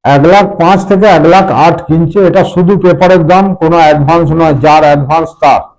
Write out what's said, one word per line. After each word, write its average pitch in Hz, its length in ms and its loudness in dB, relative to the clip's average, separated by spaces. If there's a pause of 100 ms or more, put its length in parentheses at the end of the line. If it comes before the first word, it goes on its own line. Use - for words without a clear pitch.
এক 139 180 2 (100)
লাখ 202 120 0 (160)
পাঁচ 180 180 0 (100)
থেকে 196 160 0 (120)
এক 151 60 0 (100)
লাখ 190 120 2 (200)
আট 165 120 0 (100)
কিনছে। 165 320 -2 (100)
এটা 185 120 0 (120)
শুধু 180 200 0 (100)
পেপারের 180 380 2 (100)
দাম, 190 140 2 (160)
কোনো 165 220 0
অ্যাডভান্স 151 440 0 (120)
নয়, 160 240 0
যার 151 240 2
অ্যাডভান্স 147 420 -2 (120)
তার। 139 200 0 (180)